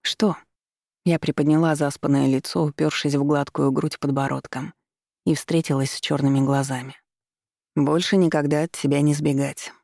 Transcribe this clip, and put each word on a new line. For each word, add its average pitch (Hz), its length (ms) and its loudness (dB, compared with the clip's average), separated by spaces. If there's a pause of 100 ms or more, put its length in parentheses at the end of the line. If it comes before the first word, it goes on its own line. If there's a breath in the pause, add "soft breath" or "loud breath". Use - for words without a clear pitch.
"Что?" - 340 0 (680)
Я 170 160 2
приподняла 156 560 2
заспанное 143 500 0
лицо, 135 380 0
упершись 147 500 -2
в 139 80 2
гладкую 143 480 0
грудь 151 300 -4
подбородком, 135 760 -4 (500)
и 156 120 2
встретилась 143 560 -2
с - 80 -10
черными 139 400 0
глазами. 135 560 -2 (800)
"Больше 156 400 2
никогда 151 480 2
от - 80 -6
тебя 143 300 0
не 147 120 4
сбегать". 143 580 -2 (100)